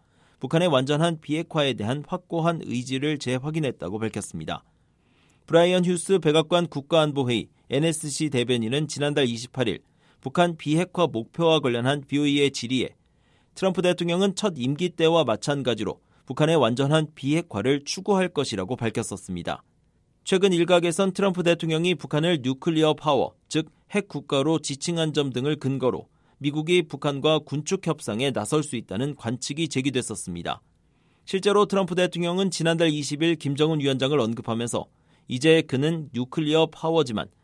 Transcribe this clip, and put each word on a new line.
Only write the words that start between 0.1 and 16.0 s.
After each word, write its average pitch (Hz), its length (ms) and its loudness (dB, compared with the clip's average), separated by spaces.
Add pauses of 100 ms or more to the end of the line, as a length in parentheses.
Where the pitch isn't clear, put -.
북한의 165 300 2
완전한 147 520 2
비핵화에 151 540 -2
대한 117 320 -4
확고한 170 580 -2
의지를 131 540 -4
재확인했다고 127 800 -4
밝혔습니다. 92 640 -6 (840)
브라이언 175 380 4
휴스 180 360 0
백악관 160 480 2
국가안보회의 139 800 0 (220)
엔에스씨 151 600 -2
대변인은 123 560 0
지난달 143 400 0
이십팔 120 400 -4
일 92 140 -2 (400)
북한 175 360 0
비핵화 165 520 0
목표와 131 500 0
관련한 135 480 0
비오이의 143 460 2
질의에 123 380 -2 (680)
트럼프 190 260 0
대통령은 180 540 2
첫 202 200 -2
임기 143 340 -2
때와 165 340 4
마찬가지로 117 760 -2 (240)